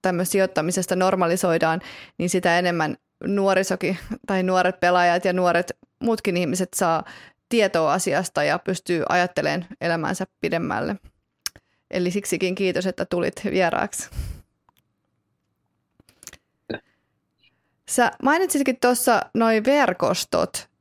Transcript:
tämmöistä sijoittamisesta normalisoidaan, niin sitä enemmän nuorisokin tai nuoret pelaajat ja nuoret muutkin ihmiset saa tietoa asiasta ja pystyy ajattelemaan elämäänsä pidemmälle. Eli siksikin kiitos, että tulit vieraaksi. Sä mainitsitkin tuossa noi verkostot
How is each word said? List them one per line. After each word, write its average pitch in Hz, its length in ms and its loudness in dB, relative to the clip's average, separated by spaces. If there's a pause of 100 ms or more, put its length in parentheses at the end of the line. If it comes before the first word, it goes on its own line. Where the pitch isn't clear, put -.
tämmöistä 180 300 -2
sijoittamisesta 185 640 0
normalisoidaan, 180 840 2 (360)
niin 175 120 -2
sitä 175 300 2
enemmän 170 380 -2 (260)
nuorisokin 190 760 0 (300)
tai 190 160 0
nuoret 185 360 2
pelaajat 175 460 4
ja 180 80 2
nuoret 175 440 0 (220)
muutkin 220 380 0
ihmiset 180 380 -2
saa 165 280 0 (460)
tietoa 190 440 2
asiasta 170 500 -2
ja 147 160 0
pystyy 170 500 -2
ajattelemaan 175 560 0 (160)
elämäänsä 170 440 -2 (160)
pidemmälle. 170 540 -4 (960)
Eli 180 200 0
siksikin 185 440 -4
kiitos, 185 300 -2
että - 200 -4
tulit - 360 -4 (100)
vieraaksi. - 580 -2 (3750)
Sä - 220 2 (120)
mainitsitkin 277 560 2
tuossa 247 420 2 (120)
noi 220 320 2
verkostot - 1040 0 (120)